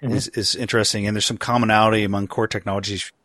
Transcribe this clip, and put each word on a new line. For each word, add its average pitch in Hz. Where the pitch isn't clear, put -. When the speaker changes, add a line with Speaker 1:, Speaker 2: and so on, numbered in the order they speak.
Speaker 1:
Mm-hmm. -
Speaker 2:
is, 139
is -
interesting. 110
And 104
there's 104
some 113
commonality 110
among 101
core 110
technologies, 98